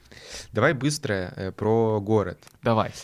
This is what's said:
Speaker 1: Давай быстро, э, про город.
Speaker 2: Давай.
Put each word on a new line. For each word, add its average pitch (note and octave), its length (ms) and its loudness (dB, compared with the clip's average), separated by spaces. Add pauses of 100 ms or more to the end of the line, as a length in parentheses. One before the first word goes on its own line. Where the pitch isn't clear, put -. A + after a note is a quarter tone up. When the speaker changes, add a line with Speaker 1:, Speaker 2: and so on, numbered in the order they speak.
(520)
Speaker 1:
Давай B2 200 2
быстро, A#2 640 -2
э, F#2+ 160 -6
про A2 480 2
город. G2 400 0 (240)
Speaker 2:
Давай. A2 280 2 (120)